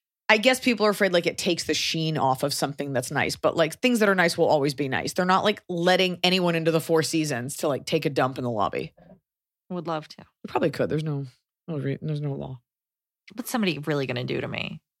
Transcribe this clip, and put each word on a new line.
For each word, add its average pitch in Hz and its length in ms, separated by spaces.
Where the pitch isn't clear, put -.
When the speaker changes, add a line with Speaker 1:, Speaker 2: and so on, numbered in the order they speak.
Speaker 1:
I 220 100
guess 254 220
people 214 260
are 214 60
afraid, 196 220
like, 175 120
it 160 140
takes 175 240
the 160 120
sheen 160 420
off 131 260
of 143 100
something 143 400
that's 120 160
nice. 120 260
But, - 220
like, 160 220
things 247 200
that 202 100
are 196 60
nice 170 220
will 165 100
always 143 280
be 139 120
nice. 127 260
They're 180 120
not, 185 180
like, 208 240
letting 180 560
anyone 180 320
into 165 160
the 160 100
Four 160 200
Seasons 151 560
to, 170 100
like, 135 180
take 160 200
a 151 60
dump 135 260
in 143 60
the 120 80
lobby. 101 420
Speaker 2:
Would 175 180
love 156 220
to. - 100
Speaker 1:
You - 280
probably 294 220
could. 127 200
There's 156 140
no, 143 220
no 160 120
re-, 139 200
there's 151 220
no 147 120
law. 135 260
Speaker 2:
What's 240 160
somebody 190 300
really 147 260
gonna 127 180
do 135 160
to - 80
me? - 340